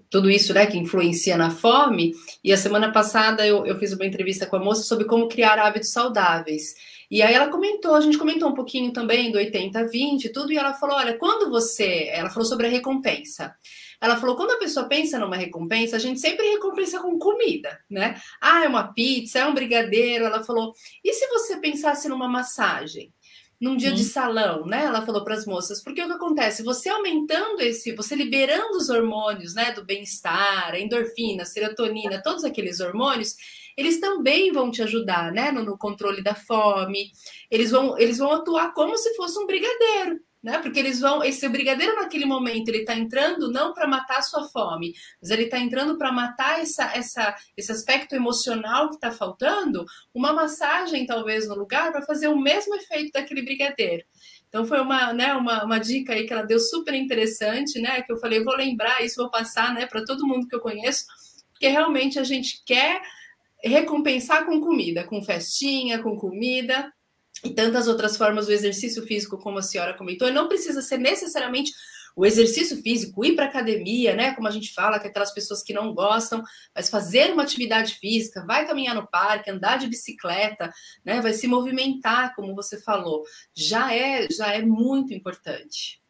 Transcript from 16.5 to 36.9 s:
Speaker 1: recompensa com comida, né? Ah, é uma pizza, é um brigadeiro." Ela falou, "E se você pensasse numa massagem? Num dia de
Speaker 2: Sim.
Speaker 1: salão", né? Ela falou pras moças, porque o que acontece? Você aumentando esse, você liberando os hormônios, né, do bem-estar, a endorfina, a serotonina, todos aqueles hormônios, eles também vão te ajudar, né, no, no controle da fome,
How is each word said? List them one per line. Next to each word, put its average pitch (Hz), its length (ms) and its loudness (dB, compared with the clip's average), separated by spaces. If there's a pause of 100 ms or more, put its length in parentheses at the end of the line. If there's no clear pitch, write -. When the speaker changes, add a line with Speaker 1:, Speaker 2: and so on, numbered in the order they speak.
Speaker 1:
recompensa 381 500 -2
com 359 180 -2
comida, 415 640 0 (100)
né? 202 240 -2 (260)
Ah, 320 240 6
é 294 40 4
uma 220 260 0
pizza, 247 460 0
é 269 60 2
um 302 80 2
brigadeiro." 233 680 2
Ela 220 200 -2
falou, 226 280 -2 (320)
"E 403 80 2
se 494 140 4
você 453 300 0
pensasse 294 520 0
numa 254 200 -4
massagem? 226 840 -2 (480)
Num 262 160 -2
dia 208 160 2
de 196 120 0
Speaker 2:
Sim. - 60 2
Speaker 1:
salão", 214 540 0
né? 226 200 -2
Ela 233 200 0
falou 208 200 -4
pras 214 200 -6
moças, 202 380 -2
porque 277 200 -8
o 349 40 -6
que 339 60 -4
acontece? 294 500 0
Você 254 260 2
aumentando 370 720 -2
esse, 233 340 0
você 214 200 -4
liberando 285 640 0
os 285 100 0
hormônios, 214 640 -2
né, 233 200 -2
do 202 120 -12
bem-estar, 190 880 -2
a 175 60 -4
endorfina, 220 640 -2
a 175 40 -10
serotonina, 214 760 -4
todos 320 220 -2
aqueles - 360 -4
hormônios, 220 540 0 (420)
eles 330 240 2
também 349 520 2
vão 254 180 2
te 226 120 -4
ajudar, 196 500 -2
né, 254 200 0
no, 247 100 -2
no 208 160 -6
controle 202 440 -4
da 202 120 0
fome, 202 800 0 (380)